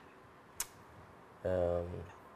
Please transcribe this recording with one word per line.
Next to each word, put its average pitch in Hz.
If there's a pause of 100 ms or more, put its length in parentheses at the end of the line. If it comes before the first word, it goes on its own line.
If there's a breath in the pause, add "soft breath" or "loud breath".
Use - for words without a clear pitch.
(1400)
Ehm, 87 (460)